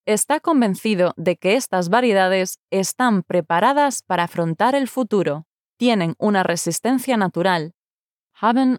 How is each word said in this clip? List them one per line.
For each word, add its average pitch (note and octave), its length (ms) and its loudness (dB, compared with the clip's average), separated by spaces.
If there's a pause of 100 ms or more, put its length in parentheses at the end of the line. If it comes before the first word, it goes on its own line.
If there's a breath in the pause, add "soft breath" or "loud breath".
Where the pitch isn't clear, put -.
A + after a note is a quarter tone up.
está B3 340 0
convencido G#3 760 0
de E3 200 -2
que F#3+ 180 0
estas F#3 340 -2
variedades F#3+ 680 2 (100)
están F#3+ 540 0
preparadas A3+ 800 0
para F3 220 -2
afrontar E3+ 500 -2
el C4+ 120 -2
futuro, E3+ 600 -2 (320)
tienen G#3 400 0
una G3+ 240 0
resistencia A3+ 720 -2
natural, F3 560 -2 (680)
haben B3+ 400 2